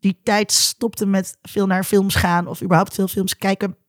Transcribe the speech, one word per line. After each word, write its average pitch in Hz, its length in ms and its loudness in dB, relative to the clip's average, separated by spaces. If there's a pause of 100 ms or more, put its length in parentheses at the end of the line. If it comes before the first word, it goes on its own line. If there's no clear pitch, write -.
die 196 220 0
tijd 208 300 0
stopte - 540 -2
met 196 360 -2
veel 202 240 -2
naar 190 180 0
films 196 300 2
gaan 175 320 2
of - 160 -10
überhaupt 180 320 2
veel 196 140 -2
films - 280 -4
kijken. 196 400 -4 (120)